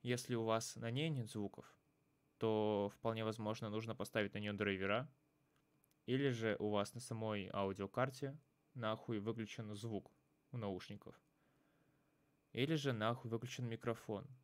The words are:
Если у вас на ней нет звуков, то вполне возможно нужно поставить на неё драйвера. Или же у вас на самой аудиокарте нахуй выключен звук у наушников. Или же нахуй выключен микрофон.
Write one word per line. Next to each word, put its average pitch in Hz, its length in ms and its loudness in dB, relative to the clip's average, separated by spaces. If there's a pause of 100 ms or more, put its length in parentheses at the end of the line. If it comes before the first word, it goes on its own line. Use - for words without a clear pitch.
Если 123 320 0
у 113 100 2
вас 113 320 2
на 117 140 -4
ней 147 220 0
нет 123 180 -2
звуков, - 420 -4 (680)
то 107 560 4
вполне 113 280 0
возможно 110 460 -2
нужно 113 240 -2
поставить 107 400 0
на 107 60 -4
неё 104 140 -2
драйвера. 101 540 2 (1000)
Или 131 240 4
же 113 260 2
у 104 140 0
вас 101 240 2
на 120 40 -6
самой 110 540 -2
аудиокарте 123 840 0 (420)
нахуй 110 420 -2
выключен 107 540 -4
звук 107 380 -4 (400)
у 127 60 -6
наушников. 101 580 -4 (1400)
Или 139 240 2
же 139 160 2
нахуй 113 400 0
выключен 120 380 -4
микрофон. 113 580 -4 (160)